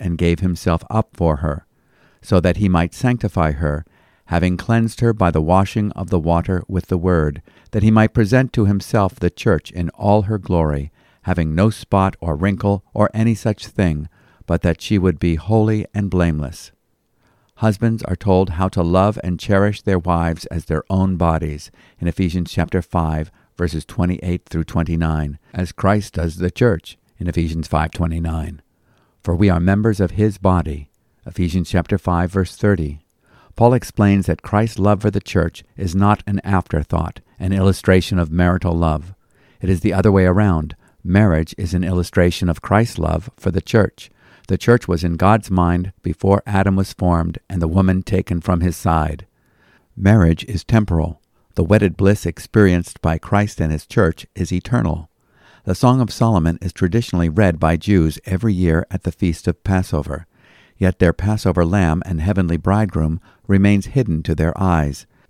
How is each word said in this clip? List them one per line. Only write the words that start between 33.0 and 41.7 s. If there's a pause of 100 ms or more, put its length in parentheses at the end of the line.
Paul
explains
that
Christ's
love
for
the
church (140)
is
not
an
afterthought, (180)
an
illustration
of
marital
love. (460)
It
is
the
other
way
around. (300)
Marriage
is